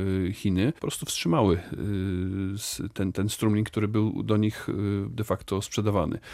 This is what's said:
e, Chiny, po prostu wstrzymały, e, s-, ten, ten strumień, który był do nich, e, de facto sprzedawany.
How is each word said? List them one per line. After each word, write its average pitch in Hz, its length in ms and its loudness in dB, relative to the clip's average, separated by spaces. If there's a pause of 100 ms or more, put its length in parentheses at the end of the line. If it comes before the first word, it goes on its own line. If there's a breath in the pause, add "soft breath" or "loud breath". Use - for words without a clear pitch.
(300)
e, 98 40 -2
Chiny, 101 380 2
po - 100 -6
prostu - 240 -4
wstrzymały, 117 520 4
e, 95 1000 -2
s-, - 260 -8 (120)
ten, 95 180 -2
ten 101 180 0
strumień, 107 340 2
który 104 240 0
był 107 360 0
do 110 140 2
nich, 107 320 0
e, - 40 0 (360)
de 113 140 -4
facto 95 380 -2
sprzedawany. 101 580 0 (140 loud breath)